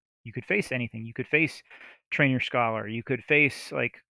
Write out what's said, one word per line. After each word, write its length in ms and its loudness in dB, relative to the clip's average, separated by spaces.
you 100 -14
could 120 -8
face 260 0
anything. 320 -4
You 100 -12
could 140 -6
face 360 0
Trainer 280 4
Scholar, 480 0
you 140 -6
could 220 -2
face, 480 2
like, 380 -4